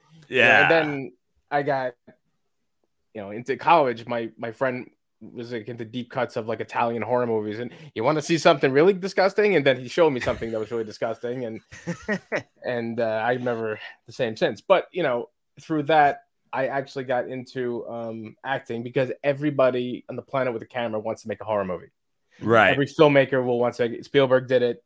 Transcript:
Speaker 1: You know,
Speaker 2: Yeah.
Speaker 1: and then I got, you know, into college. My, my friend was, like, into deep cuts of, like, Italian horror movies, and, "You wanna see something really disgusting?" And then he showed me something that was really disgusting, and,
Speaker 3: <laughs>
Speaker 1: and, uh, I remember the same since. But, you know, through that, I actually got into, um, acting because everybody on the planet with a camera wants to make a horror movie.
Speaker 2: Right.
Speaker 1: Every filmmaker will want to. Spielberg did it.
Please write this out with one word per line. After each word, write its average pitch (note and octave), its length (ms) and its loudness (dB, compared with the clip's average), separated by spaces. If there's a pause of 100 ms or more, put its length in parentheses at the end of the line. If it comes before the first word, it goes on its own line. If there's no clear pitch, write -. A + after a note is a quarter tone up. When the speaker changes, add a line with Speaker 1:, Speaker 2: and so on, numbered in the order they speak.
(280)
Speaker 1:
You B2+ 120 2
know, - 40 6
Speaker 2:
Yeah. A2+ 180 8
Speaker 1:
and F#2 80 6
then D3+ 420 0 (380)
I D3 120 0
got, C3+ 320 -2 (1200)
you A2 80 -10
know, G2 80 -12
into A#2+ 260 -6
college. B2+ 500 4
My, A#2 300 -4
my A#2 140 -8
friend B2+ 400 -4 (320)
was, A#2 300 -14
like, A2+ 160 -8
into A#2+ 180 -10
deep A#2+ 240 -10
cuts A#2+ 260 -4
of, A2 100 -4
like, A2+ 140 -6
Italian A#2 400 -2
horror B2 260 0
movies, G#2+ 340 -2
and, B2 120 -10 (220)
"You A2 100 -2
wanna D3+ 160 2
see D#3+ 160 0
something D#3 340 4
really D3+ 220 6
disgusting?" F#3+ 640 2
And C#3+ 80 4
then C3 160 4
he B2+ 80 -12
showed D#3+ 220 4
me B2+ 100 -2
something A#2 300 -4
that A2 100 -4
was G#2+ 100 -6
really A#2 140 -4
disgusting, A#2+ 640 -6
and, A2 140 -10 (480)
Speaker 3:
<laughs> - 560 -8
Speaker 1:
and, A#2 360 -4
uh, A2 240 -2
I B2 80 2
remember A2+ 480 -4 (260)
the A#2+ 60 -18
same A2+ 240 -4
since. C3+ 240 -2
But, - 320 2
you E3+ 100 -4
know, B2 280 -2 (300)
through D3+ 240 -4
that, D3 400 4 (280)
I C3 140 -2
actually C3+ 380 -6
got B2 220 -2
into, B2 640 -8
um, A2+ 560 -10
acting B2+ 380 -6
because B2 280 -2 (140)
everybody C3+ 840 0
on B2 60 -12
the A#2+ 60 -10
planet B2+ 300 -2
with A2+ 100 -8
a - 40 -14
camera A2+ 340 -6
wants A2 220 -8
to A2+ 60 -12
make G#2 120 -8
a - 40 -16
horror G#2 200 -2
movie. F#2 260 -8 (500)
Speaker 2:
Right. G#2+ 300 6
Speaker 1:
Every C3+ 160 0
filmmaker C#3 580 4
will B2 140 0
want A#2+ 180 -2
to. A#2 280 -4
Spielberg C3 420 4
did B2 160 2
it. A#2+ 240 -2